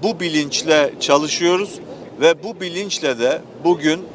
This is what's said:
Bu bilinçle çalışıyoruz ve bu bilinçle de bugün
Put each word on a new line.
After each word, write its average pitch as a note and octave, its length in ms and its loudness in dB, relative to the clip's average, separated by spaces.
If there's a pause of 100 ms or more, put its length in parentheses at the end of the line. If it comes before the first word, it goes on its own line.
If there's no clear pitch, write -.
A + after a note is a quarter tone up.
Bu F#3+ 160 -2
bilinçle D3+ 800 2
çalışıyoruz E3+ 800 0 (420)
ve D#3+ 220 4
bu F#3 180 -10
bilinçle F3 580 -4
de D#3 220 0 (220)
bugün D#3+ 380 2 (140)